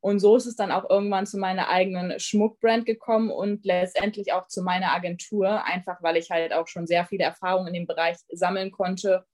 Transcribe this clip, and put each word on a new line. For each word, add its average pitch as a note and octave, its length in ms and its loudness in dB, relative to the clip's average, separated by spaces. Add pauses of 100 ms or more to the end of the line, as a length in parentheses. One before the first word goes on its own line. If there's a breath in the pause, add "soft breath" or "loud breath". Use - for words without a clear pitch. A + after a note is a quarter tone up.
Und G3+ 200 2
so G#3 160 8
ist B3 100 2
es A#3+ 100 -10
dann G3 140 -2
auch F#3+ 180 0
irgendwann G3+ 380 2
zu G#3 120 -8
meiner F#3+ 300 -2
eigenen F3+ 520 0
Schmuckbrand A3+ 680 2
gekommen A3 440 0
und G#3 340 -4
letztendlich F#3+ 680 -2
auch F#3 160 -2
zu F#3 140 -8
meiner F#3 300 0
Agentur, F#3 720 -2
einfach F3+ 380 -6
weil E3 160 2
ich E3 120 -4
halt E3 220 -2
auch E3 160 -2
schon E3+ 180 -8
sehr E3+ 200 2
viele F#3 180 -2
Erfahrungen F#3 440 -2
in F3 60 -8
dem F3 120 -6
Bereich E3 320 -2 (120)
sammeln F#3 400 -2
konnte F#3 640 -2